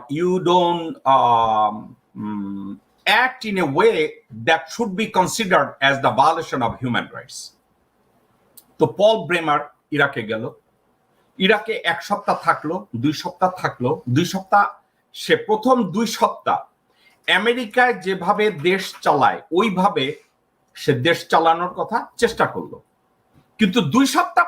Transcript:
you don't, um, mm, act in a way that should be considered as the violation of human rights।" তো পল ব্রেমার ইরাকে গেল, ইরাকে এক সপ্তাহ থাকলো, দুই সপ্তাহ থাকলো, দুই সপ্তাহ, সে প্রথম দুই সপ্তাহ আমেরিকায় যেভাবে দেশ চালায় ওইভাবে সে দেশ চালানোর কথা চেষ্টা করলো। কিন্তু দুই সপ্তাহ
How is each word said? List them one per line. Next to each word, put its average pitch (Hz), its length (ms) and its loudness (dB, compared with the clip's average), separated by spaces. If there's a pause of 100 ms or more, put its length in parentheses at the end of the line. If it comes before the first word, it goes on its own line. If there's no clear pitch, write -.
(200)
you 180 180 2
don't, 170 500 2
um, 117 920 2 (360)
mm, 101 560 -8 (320)
act 214 460 0
in 185 120 0
a 139 140 -2
way 208 300 4 (360)
that 160 140 4
should 202 380 -6
be 214 140 -4 (100)
considered 175 480 0 (160)
as 139 100 4
the 127 220 0
violation 156 420 2
of 120 120 0 (120)
human 120 220 -2
rights।" - 520 -18 (1200)
তো 160 80 4
পল 214 400 2
ব্রেমার 156 340 0 (300)
ইরাকে 139 320 0
গেল, 110 280 -6 (880)
ইরাকে 208 340 2
এক 170 300 -4
সপ্তাহ 202 400 -2
থাকলো, 170 440 -2 (100)
দুই 135 160 0
সপ্তাহ 185 380 -4
থাকলো, - 600 -4
দুই 147 140 2
সপ্তাহ, 202 420 2 (460)
সে - 240 2
প্রথম 233 480 2
দুই 190 220 -2
সপ্তাহ - 520 -2 (760)
আমেরিকায় 240 580 2
যেভাবে 190 560 -2
দেশ 180 500 -2
চালায় 131 400 2 (120)
ওইভাবে 180 600 0 (600)
সে - 180 0
দেশ 156 360 0
চালানোর 165 400 2
কথা 190 380 -6 (100)
চেষ্টা - 300 0
করলো। - 360 -12 (760)
কিন্তু 220 220 2
দুই 208 260 2
সপ্তাহ 349 420 0